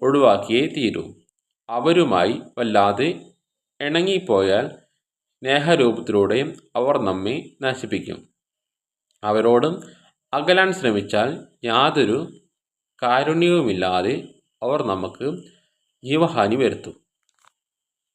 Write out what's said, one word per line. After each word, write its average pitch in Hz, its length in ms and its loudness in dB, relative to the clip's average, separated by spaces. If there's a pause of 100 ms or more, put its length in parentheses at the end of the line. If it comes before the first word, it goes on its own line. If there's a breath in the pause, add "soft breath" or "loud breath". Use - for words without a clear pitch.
ഒഴിവാക്കിയേ 127 640 4
തീരൂ. - 480 -4 (540)
അവരുമായി 123 720 2 (180)
വല്ലാതെ 107 500 2 (720)
ഇണങ്ങിപ്പോയാൽ 147 880 0 (720)
സ്നേഹരൂപത്തിലൂടെ 127 1120 2 (220)
അവർ 135 220 0
നമ്മെ 104 640 -4
നശിപ്പിക്കും. 120 680 -6 (960)
അവരോട് 113 420 4 (680 loud breath)
അകലാൻ 180 400 2
ശ്രമിച്ചാൽ 113 720 -2 (180)
യാതൊരു 123 680 0 (680)
കാരുണ്യവുമില്ലാതെ 127 1300 0 (340)
അവർ 139 200 -2
നമുക്ക് 95 440 -6 (760 soft breath)
ജീവഹാനി 131 520 0
വരുത്തും. - 440 -4 (1160)